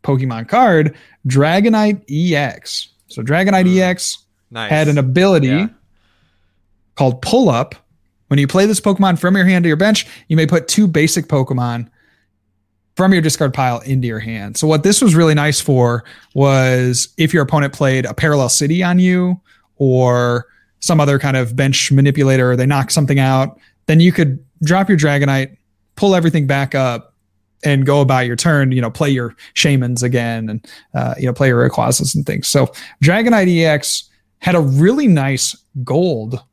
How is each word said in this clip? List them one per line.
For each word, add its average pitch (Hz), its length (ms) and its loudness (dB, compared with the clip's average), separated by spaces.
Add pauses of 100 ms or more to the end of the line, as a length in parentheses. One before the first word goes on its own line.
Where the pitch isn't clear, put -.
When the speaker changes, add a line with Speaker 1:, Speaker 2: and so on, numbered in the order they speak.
Speaker 1:
Pokemon 127 440 -4
card, 180 480 2 (320)
Dragonite 202 800 0
E 165 240 -2
X. - 540 -6 (200)
So - 160 -12
Dragonite 185 420 0
Speaker 2:
Mm. 180 80 2
Speaker 1:
E 185 80 2
X 185 420 -6 (260)
Speaker 2:
Nice. 113 200 -10
Speaker 1:
had 156 180 2
an 147 100 0
ability 143 500 2
Speaker 2:
Yeah. 156 200 0 (1300)
Speaker 1:
called 127 260 0
Pull 240 280 2
Up. 123 260 -2 (520)
When 139 120 2
you 143 80 0
play 190 200 2
this 214 120 0
Pokemon 190 400 0
from 180 160 0
your 190 100 2
hand 185 180 2
to 175 40 0
your 156 80 2
bench, 208 320 0 (220)
you 160 80 0
may 160 100 2
put 165 220 0
two 208 180 2
basic 160 400 0
Pokemon 123 640 -4 (1040)
from 190 160 2
your 180 100 4
discard 147 320 -2
pile 127 260 -2
into 131 280 -4
your 110 120 -6
hand. 107 360 -12
So - 100 -4
what 156 180 0
this 202 180 2
was 214 120 4
really 160 200 4
nice 147 260 0
for 120 460 0 (300)
was 127 840 0
if 160 160 0
your 156 100 2
opponent 143 300 -2
played 131 320 -2
a - 80 -10
Parallel 147 360 0
City 160 320 -2
on 180 180 0
you 180 420 0 (380)
or 123 680 0 (320)
some 165 200 0
other 139 200 2
kind 135 180 -2
of 123 180 -4
bench 135 360 -2
manipulator, 135 600 2
or 123 40 0
they 127 100 -2
knock 135 240 0
something 139 300 0
out, 131 400 0 (260)
then 156 140 4
you 170 120 6
could 147 320 -2 (200)
drop 185 260 0
your 196 80 2
Dragonite, 139 580 0 (400)
pull 196 200 2
everything 165 320 0
back 139 260 -2
up, 127 400 -4 (500)
and 139 220 2
go 143 160 2
about 131 260 2
your 120 80 -4
turn, 139 360 0
you 127 100 0
know, 117 100 -4
play 143 180 -4
your 120 260 -6 (180)
Shamans 123 500 -2
again 117 460 -4
and, 110 180 -10 (260)
uh, 123 240 -4
you 135 80 -6
know, 123 80 -2
play 135 140 0
your 120 120 2
Rayquazas 127 560 -2
and 147 100 -4
things. - 220 -6
So 139 240 0 (320)
Dragonite 208 440 2
E 170 180 2
X - 440 -2 (300)
had 180 160 0
a 170 60 4
really 170 460 2
nice 139 480 0 (280)
gold. 127 680 -4